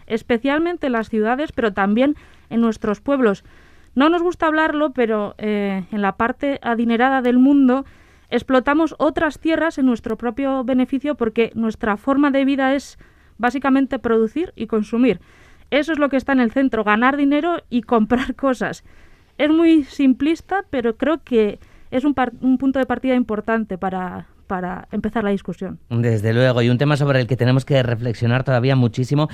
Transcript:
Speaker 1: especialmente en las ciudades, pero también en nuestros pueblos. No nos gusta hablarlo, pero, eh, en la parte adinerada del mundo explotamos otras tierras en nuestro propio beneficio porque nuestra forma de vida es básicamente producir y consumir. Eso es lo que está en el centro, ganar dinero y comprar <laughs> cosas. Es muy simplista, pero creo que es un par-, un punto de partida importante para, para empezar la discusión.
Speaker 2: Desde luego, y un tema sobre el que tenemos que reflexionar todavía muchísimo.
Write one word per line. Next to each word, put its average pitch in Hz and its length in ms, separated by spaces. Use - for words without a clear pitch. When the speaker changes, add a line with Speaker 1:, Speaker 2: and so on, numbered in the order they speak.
Speaker 1:
especialmente 277 800
en 254 60
las 226 160
ciudades, 233 420
pero 226 220
también 214 420
en 226 120
nuestros 214 400
pueblos. 254 420
No 277 160
nos 349 140
gusta 339 240
hablarlo, 311 460
pero, 220 460
eh, 202 520
en 208 100
la 196 140
parte 254 480
adinerada 233 580
del 247 160
mundo 269 460
explotamos 262 680
otras 311 420
tierras 320 380
en 269 100
nuestro 220 300
propio 262 460
beneficio 254 520
porque 226 380
nuestra 220 440
forma 277 340
de 277 140
vida 269 300
es - 220
básicamente 269 640
producir 226 560
y 220 120
consumir. 226 520
Eso 294 220
es 277 60
lo 285 100
que 269 80
está 277 160
en 262 80
el 226 100
centro, 269 320
ganar 226 320
dinero 294 540
y 240 140
comprar 247 520
<laughs> - 0
cosas. 247 480
Es 294 120
muy 320 360
simplista, 311 840
pero 233 280
creo 302 260
que 214 360
es 254 120
un 294 100
par-, 247 280
un 254 160
punto 269 200
de 254 80
partida 254 300
importante 220 640
para, 185 500
para 185 440
empezar 214 320
la 202 60
discusión. 185 500
Speaker 2:
Desde 113 440
luego, 123 280
y 120 80
un 123 80
tema 143 200
sobre 135 240
el 113 60
que 123 100
tenemos 127 260
que 135 200
reflexionar 120 600
todavía 131 320
muchísimo. 131 580